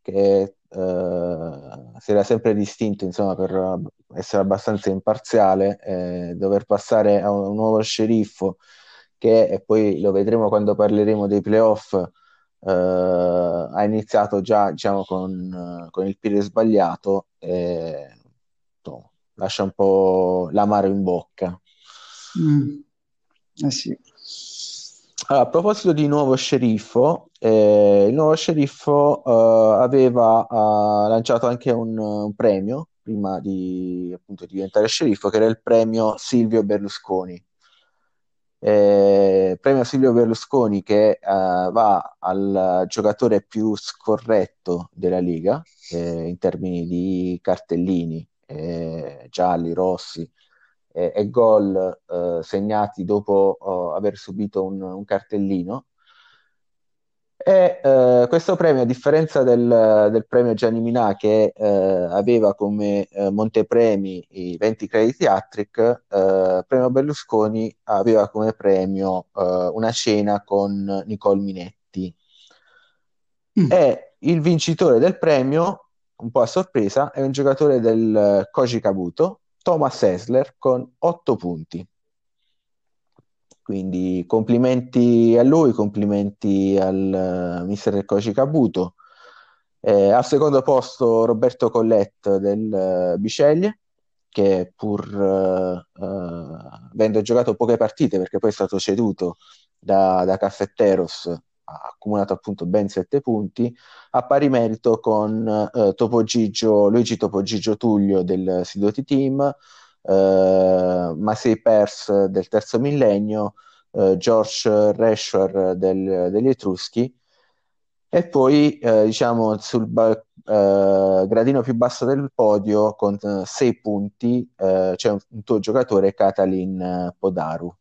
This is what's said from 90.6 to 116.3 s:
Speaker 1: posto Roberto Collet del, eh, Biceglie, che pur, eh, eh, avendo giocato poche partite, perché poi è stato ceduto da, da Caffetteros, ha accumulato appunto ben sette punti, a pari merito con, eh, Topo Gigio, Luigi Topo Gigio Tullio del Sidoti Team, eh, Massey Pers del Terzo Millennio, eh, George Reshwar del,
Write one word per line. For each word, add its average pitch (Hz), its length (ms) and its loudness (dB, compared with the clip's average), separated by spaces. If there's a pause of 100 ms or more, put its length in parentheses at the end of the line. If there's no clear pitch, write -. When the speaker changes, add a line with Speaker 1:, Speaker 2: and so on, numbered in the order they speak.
Speaker 1:
posto 120 640 0
Roberto 117 440 0
Collet 107 680 0
del, 104 360 -2 (400)
eh, 87 60 -2
Biceglie, 156 600 0 (480)
che 95 480 0
pur, 104 380 -6
eh, 92 920 -2
eh, 87 540 -10 (360)
avendo 110 280 2
giocato 117 340 0
poche 117 220 0
partite, 110 400 0
perché 92 220 -4
poi 110 100 0
è 101 40 -2
stato 98 260 -4
ceduto 98 560 -2 (420)
da, 92 480 2
da 95 120 0
Caffetteros, 95 920 -2 (380)
ha - 160 -20 (120)
accumulato 101 400 -4
appunto 98 320 -8
ben 98 240 -2
sette 135 320 -4
punti, 117 520 -4 (380)
a 123 140 -2
pari 143 240 2
merito 113 500 0
con, 110 480 -2 (240)
eh, 101 220 2
Topo 117 300 0
Gigio, 107 680 2
Luigi 117 280 0
Topo 98 260 -2
Gigio 104 340 -4
Tullio 101 460 0
del 92 420 -2
Sidoti 104 380 -4
Team, 135 360 -2 (600)
eh, 92 1120 2
Massey 110 460 -2
Pers 104 640 2
del 95 220 -2
Terzo 113 320 -2
Millennio, 107 760 0 (380)
eh, 95 260 2
George 107 760 2
Reshwar 98 840 0
del, 92 560 -2